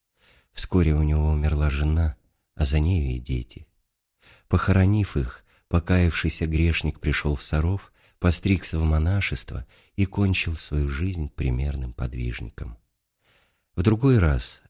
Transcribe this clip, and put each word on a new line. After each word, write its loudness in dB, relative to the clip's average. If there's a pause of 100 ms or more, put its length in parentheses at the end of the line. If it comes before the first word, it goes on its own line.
(520)
Вскоре 2
у 2
него 2
умерла 2
жена, 0 (400)
а -2
за 2
нею 0
и -12
дети. -8 (800)
Похоронив 2
их, -4 (240)
покаявшийся 0
грешник 0
пришел -2
в -8
Саров, -2 (260)
постригся 0
в 0
монашество 0 (300)
и 2
кончил 0
свою -2
жизнь -6
примерным -4
подвижником. -10 (960)
В 0
другой 4
раз 0